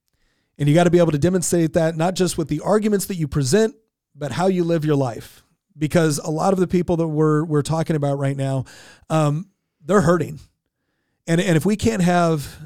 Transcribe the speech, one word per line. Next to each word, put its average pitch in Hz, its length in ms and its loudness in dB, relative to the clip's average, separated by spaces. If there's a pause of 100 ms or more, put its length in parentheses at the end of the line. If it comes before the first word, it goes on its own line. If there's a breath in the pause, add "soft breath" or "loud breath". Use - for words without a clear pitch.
(580)
And 147 120 0
you 147 60 6
gotta 175 140 4
be 175 100 4
able 165 140 4
to 147 40 0
demonstrate 170 560 0
that, 165 240 0
not 170 180 -2
just 180 220 -2
with 156 120 -6
the 151 120 -4
arguments 202 460 0
that 196 80 -8
you 160 120 -4
present, 165 480 0 (400)
but 139 180 -10
how 175 140 -2
you 180 180 0
live 165 200 0
your 151 120 2
life. - 460 -6 (340)
Because 156 420 0
a 170 100 -10
lot 165 240 0
of 185 60 0
the 170 80 2
people 180 300 0
that 165 100 0
we're, 151 380 2
we're 151 160 0
talking 160 340 -2
about 143 240 -2
right 139 180 -4
now, 135 260 -2 (460 loud breath)
um, 156 400 -2 (340)
they're 180 180 2
hurting. 151 380 0 (880)
And, 165 140 2
and 185 160 2
if 143 80 0
we 208 120 2
can't 226 240 0
have 170 640 0